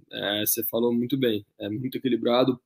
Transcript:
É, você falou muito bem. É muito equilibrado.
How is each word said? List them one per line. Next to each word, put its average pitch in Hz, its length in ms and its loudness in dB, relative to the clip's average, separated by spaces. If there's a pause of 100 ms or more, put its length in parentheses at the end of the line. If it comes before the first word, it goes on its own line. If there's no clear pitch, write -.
(120)
É, 104 320 -2
você 107 200 -2
falou 120 280 0
muito 123 260 0
bem. 110 280 0 (140)
É 107 100 -6
muito 127 280 -6
equilibrado. 120 680 2